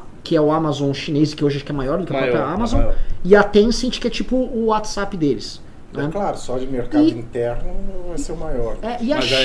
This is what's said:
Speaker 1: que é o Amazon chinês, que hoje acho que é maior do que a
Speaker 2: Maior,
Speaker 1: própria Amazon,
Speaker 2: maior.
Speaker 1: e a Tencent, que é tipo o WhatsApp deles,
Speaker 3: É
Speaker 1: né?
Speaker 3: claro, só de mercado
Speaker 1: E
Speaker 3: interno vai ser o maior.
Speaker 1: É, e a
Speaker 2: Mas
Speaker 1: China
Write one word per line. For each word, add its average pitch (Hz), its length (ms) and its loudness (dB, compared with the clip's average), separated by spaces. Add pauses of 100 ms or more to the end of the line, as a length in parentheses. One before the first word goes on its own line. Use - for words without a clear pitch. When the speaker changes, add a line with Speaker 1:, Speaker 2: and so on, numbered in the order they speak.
(240)
Speaker 1:
que - 120 -2
é 156 60 4
o 151 100 4
Amazon 143 420 0
chinês, 147 420 0
que - 100 -6
hoje 143 120 0
acho 135 80 -8
que - 60 -8
é 147 40 -4
maior 143 240 -2
do 180 60 -4
que - 60 -6
a 139 80 -2
Speaker 2:
Maior, 131 120 0
Speaker 1:
própria 131 220 0
Amazon, - 260 2
Speaker 2:
maior. - 160 6 (280)
Speaker 1:
e 185 120 6
a 202 80 8
Tencent, 226 560 2
que 240 80 -2
é - 20 -2
tipo 233 260 -2
o 226 320 0
WhatsApp 208 480 -2
deles, 143 460 -2 (320)
Speaker 3:
É - 40 -10
Speaker 1:
né? 143 140 -2
Speaker 3:
claro, 185 260 -2
só 123 200 -4
de 127 80 -4
mercado 131 380 2
Speaker 1:
E 160 80 6
Speaker 3:
interno 120 580 -2 (380)
vai 165 100 -4
ser 147 140 -4
o 165 60 -6
maior. 156 440 -2
Speaker 1:
É, 233 220 -4
e 254 100 2
a 311 40 -2
Speaker 2:
Mas - 80 0
Speaker 1:
China 262 200 2